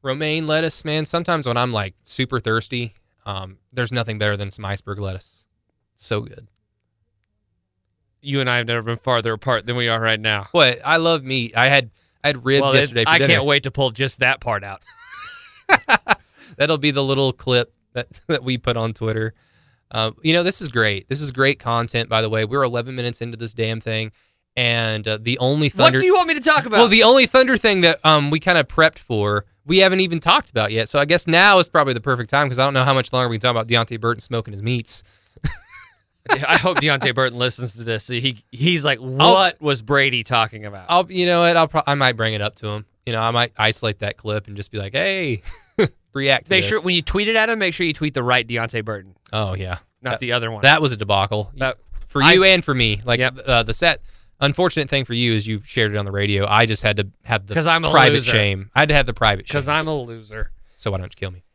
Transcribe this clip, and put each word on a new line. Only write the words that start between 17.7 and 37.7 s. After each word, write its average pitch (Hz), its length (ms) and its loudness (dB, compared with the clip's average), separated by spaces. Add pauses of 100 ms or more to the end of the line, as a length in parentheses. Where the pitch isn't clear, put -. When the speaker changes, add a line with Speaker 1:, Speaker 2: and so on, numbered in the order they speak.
Speaker 1:
that, 123 140 -8 (100)
<laughs> - 100 -20
that 139 160 -2
we 127 140 -2
put 117 200 -2
on 113 160 -4
Twitter. 110 400 -4 (560)
Uh, 113 220 -4 (100)
you 160 120 0
know, 175 100 2
this 190 180 -4
is 156 80 -8
great. 107 400 -2
This 143 120 -6
is 143 100 -8
great 135 280 0
content, 117 500 -4
by 110 120 0
the 110 80 -2
way. 110 160 -2
We're 135 180 -2
eleven 120 320 -4
minutes 120 260 -6
into 117 160 -10
this 110 160 -12
damn 113 280 -4
thing, 110 300 -6 (440)
and, 117 520 -2
uh, 107 120 -2
the 120 200 -2
only 143 300 2
Thunder - 280 4
Speaker 2:
What - 40 4
do 370 40 2
you 370 100 4
want 359 140 4
me 320 60 0
to 294 60 -6
talk 294 240 2
about? 214 120 0
Speaker 1:
Well, 233 100 8
the 220 160 6
only 247 220 8
Thunder 240 320 4
thing 196 240 2
that, 165 240 4
um, 151 240 4
we 156 100 0
kinda 170 240 2
prepped - 360 2
for, 104 460 -2 (200)
we 175 140 4
haven't 190 200 4
even 170 220 0
talked 233 280 2
about 107 220 -2
yet. 110 160 -2
So - 120 -2
I 143 60 2
guess 165 220 0
now 190 320 6
is 170 80 2
probably 143 260 2
the 117 80 -2
perfect 123 280 -4
time 143 180 2
'cause 123 120 -4
I 131 40 4
don't 139 100 0
know 131 120 2
how 139 80 2
much 127 180 0
longer 127 160 0
we 117 100 -4
can 104 40 -6
talk 123 100 2
about 113 160 -2
Deontay 117 320 -2
Burton 117 220 -4
smoking 117 320 -8
his 98 100 -12
meats. 120 400 -6 (400)
<laughs> - 840 -12
Speaker 2:
I 139 280 0
hope 175 200 -2
Deontay 139 360 0
Burton 123 240 -2
listens 123 360 -4